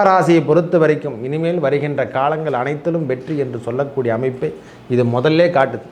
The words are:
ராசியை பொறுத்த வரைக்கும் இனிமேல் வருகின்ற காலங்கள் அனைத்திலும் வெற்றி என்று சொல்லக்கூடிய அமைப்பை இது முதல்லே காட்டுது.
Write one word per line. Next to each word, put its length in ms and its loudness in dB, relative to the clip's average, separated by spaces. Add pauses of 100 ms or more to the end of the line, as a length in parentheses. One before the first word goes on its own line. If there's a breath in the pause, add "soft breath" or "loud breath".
ராசியை 380 4
பொறுத்த 320 2
வரைக்கும் 460 0
இனிமேல் 360 -2
வருகின்ற 480 0
காலங்கள் 460 -2
அனைத்திலும் 520 -2
வெற்றி 320 -4
என்று 220 -4
சொல்லக்கூடிய 540 -2
அமைப்பை 400 -4 (360 loud breath)
இது 160 0
முதல்லே 420 2
காட்டுது. 440 0